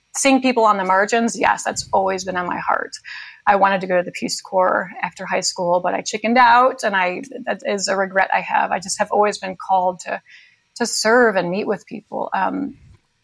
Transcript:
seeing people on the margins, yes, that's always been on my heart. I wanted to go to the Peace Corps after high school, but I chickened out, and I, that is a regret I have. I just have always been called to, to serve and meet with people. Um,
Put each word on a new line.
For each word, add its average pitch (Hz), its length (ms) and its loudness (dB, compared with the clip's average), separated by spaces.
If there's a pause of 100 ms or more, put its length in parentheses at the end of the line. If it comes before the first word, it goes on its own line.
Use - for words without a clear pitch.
(160)
seeing 269 260 4
people 247 240 2
on 208 120 4
the 190 80 -2
margins, 208 520 2
yes, 208 260 0
that's - 300 -6
always 190 300 0
been 180 140 -6
on 180 100 -4
my - 120 -4
heart. - 340 -4 (540)
I 208 80 6
wanted 196 260 4
to 185 60 -6
go 180 100 2
to 175 60 2
the 180 80 -10
Peace - 280 -8
Corps 185 520 0 (100)
after 185 240 -8
high 185 140 -2
school, 180 400 -2
but 180 160 -2
I 190 60 -4
chickened 220 360 -2
out, 254 460 6
and 202 120 0
I, 185 280 -2 (220)
that 202 200 -4
is 202 220 -2
a 196 100 -2
regret 190 340 0
I 190 100 2
have. 180 300 -2
I - 80 0
just 185 200 -6
have 202 120 -4
always 208 280 2
been 185 180 -10
called 180 440 0
to, - 200 -8 (540)
to 240 100 -4
serve 220 500 4
and 175 140 0
meet 190 160 -4
with 202 220 -4
people. - 480 -10
Um, - 420 -4 (460)